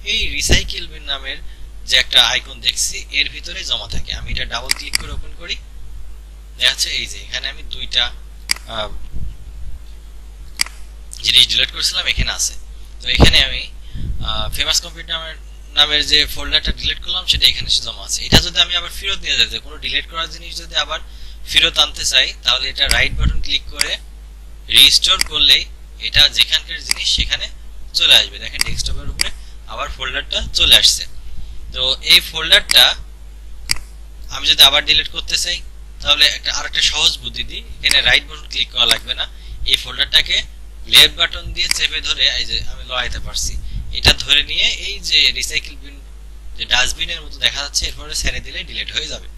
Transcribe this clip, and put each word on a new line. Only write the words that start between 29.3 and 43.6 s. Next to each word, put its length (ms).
আবার 220
ফোল্ডারটা 520
চলে 220
আসছে। 420
তো 280
এই 180
ফোল্ডারটা 760
আমি 180
যদি 160
আবার 220
ডিলিট 260
করতে 260
চাই, 240
তাহলে 240
একটা, 280
আরেকটা 280
সহজ 360
বুদ্ধি 260
দিই। 200
এখানে 180
রাইট 220
বাটন 260
ক্লিক 220
করা 140
লাগবে 280
না, 140
এই 120
ফোল্ডারটাকে 640
লেফট 280
বাটন 380
দিয়ে 140
চেপে 340
ধরে 280
এই 160
যে 180
আমি 200
লয়াইতে 360
পারছি, 380